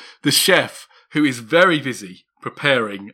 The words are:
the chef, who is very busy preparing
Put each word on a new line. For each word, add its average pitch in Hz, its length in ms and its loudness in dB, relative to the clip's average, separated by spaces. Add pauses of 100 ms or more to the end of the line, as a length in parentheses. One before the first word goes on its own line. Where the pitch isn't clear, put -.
(220)
the 147 100 0
chef, - 560 0 (260)
who 151 120 2
is 127 140 -2
very 160 400 2
busy 107 460 -12 (160)
preparing 110 720 -4